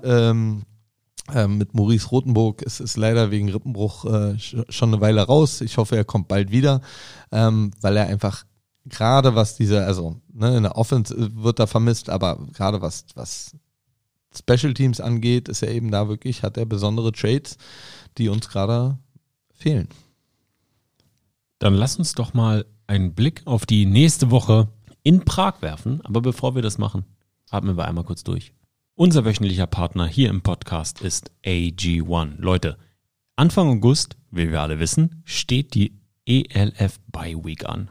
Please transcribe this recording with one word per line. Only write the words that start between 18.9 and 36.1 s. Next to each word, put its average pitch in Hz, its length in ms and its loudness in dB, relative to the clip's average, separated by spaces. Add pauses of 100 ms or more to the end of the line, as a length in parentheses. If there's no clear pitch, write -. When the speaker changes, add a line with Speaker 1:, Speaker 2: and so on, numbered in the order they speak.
Speaker 1:
fehlen. 135 360 -2 (1700)
Speaker 2:
Dann 101 120 6
lass 113 200 0
uns 165 180 -4
doch 117 200 -4
mal 110 320 2 (220)
einen 95 260 0
Blick 117 320 0
auf 120 200 -2
die 104 200 4
nächste 127 460 4
Woche 110 360 4 (340)
in 180 220 6
Prag - 380 -2
werfen. 110 420 -6
Aber 104 160 -2
bevor 123 360 -2
wir 127 60 -2
das 107 160 -4
machen, 101 280 -4 (460)
atmen 95 260 -2
wir 78 100 -4
einmal 85 160 -6
kurz - 220 -10
durch. 90 260 -8 (440)
Unser 165 280 4
wöchentlicher 101 420 0
Partner 85 400 -2
hier 110 240 2
im 98 120 -2
Podcast - 580 -6
ist - 320 -8 (140)
A 87 240 -2
G 85 320 -2
one. 80 360 -4
Leute, 87 400 -2 (600)
Anfang 165 320 4
August, 120 480 2 (120)
wie 82 220 -2
wir 76 80 -2
alle 76 200 -4
wissen, 160 440 0
steht - 500 -4
die 104 200 2 (320)